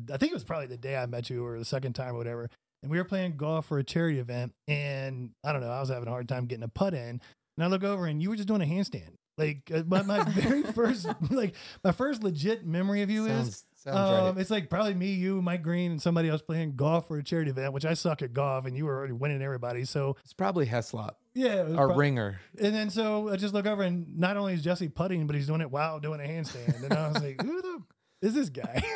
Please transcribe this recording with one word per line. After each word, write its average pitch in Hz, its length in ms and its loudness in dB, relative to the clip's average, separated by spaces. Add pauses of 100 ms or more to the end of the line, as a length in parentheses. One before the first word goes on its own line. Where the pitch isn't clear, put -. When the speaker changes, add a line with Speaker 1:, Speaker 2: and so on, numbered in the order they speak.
(120)
Speaker 1:
I 135 40 -2
think 294 140 4
it 359 40 -2
was - 80 -6
probably 156 240 -4
the 123 100 -12
day 135 200 -4
I 123 80 -2
met 120 240 -4
you 120 160 -4
or 117 120 -6
the 117 60 -6
second 131 300 -2
time 127 220 -6
or - 20 -6
whatever. 117 320 -6 (340)
And 139 80 -6
we 165 60 0
were 180 80 0
playing 180 320 -2
golf 156 300 -2
for 151 120 0
a 135 60 2
charity 165 340 2
event, 123 320 -4 (160)
and 135 600 -4 (160)
I 147 80 0
don't 135 80 -2
know, 120 100 -4
I 127 80 -4
was 135 100 -2
having 120 200 -4
a - 20 -4
hard 123 160 -4
time 123 200 -2
getting 117 160 -6
a 113 40 -4
putt 190 260 0
in. 120 280 -6 (360)
And 160 60 0
I 170 40 4
look 190 180 2
over, 196 220 0
and 151 140 0
you 185 80 0
were 226 60 -2
just 208 140 -2
doing 208 120 4
a 160 40 2
handstand. 147 480 -2 (240)
Like, 151 360 -2
uh, 165 140 2
my, 185 140 4
my 202 220 2
Speaker 2:
<laughs> - 60 0
Speaker 1:
very 247 340 4
first, 226 440 0 (220)
like, 240 260 0 (280)
my 185 100 6
first 247 300 0
legit 180 420 0
memory 190 360 0
of 202 80 0
you 220 180 0
is, - 60 0
Speaker 3:
Sounds, 117 320 -2 (100)
sounds 139 220 -2
Speaker 1:
um, 190 280 6 (100)
Speaker 3:
right. - 60 -4
Speaker 1:
it's, 185 80 -2
like, 208 200 0
probably 202 240 2
me, 185 200 0
you, 185 280 2
Mike 180 200 0
Green, 175 300 2
and 151 100 -2
somebody 165 280 4
else 156 120 0
playing 160 360 -2
golf 160 320 2
for 151 80 -4
a 147 60 -2
charity 156 280 0
event, 131 220 -2
which 139 120 -2
I 160 100 2
suck 160 260 0
at 123 120 -4
golf, 135 320 0
and 127 120 -4
you 156 80 -2
were 139 120 0
already 139 160 -4
winning 135 280 -2
everybody. 123 440 -2
So 139 380 0
Speaker 3:
It's - 100 -20
probably 185 320 2
Heslop, 110 500 -2 (180)
Speaker 1:
yeah, 247 280 2
it 165 60 0
was 165 80 0
Speaker 3:
our 139 120 8
Speaker 1:
prob- 135 120 4
Speaker 3:
ringer. 117 400 4 (220)
Speaker 1:
And 208 120 4
then 214 160 0
so 214 400 0
I 196 60 0
just 196 180 0
look 202 120 2
over, 208 180 2
and 170 340 -2
not 185 200 4
only 196 160 0
is 165 100 0
Jesse 170 260 0
putting, 170 380 0
but 147 80 0
he's 143 120 0
doing 156 140 2
it 147 100 -2
while 156 280 0
doing 151 220 -4
a - 20 -6
handstand. 143 600 -4
And - 100 -2
I 156 160 2
was 156 120 0
like, 135 200 -4
"Who 339 200 -2
the 349 200 -8 (400)
is 220 120 2
this 269 160 2
guy?" - 320 -2 (140)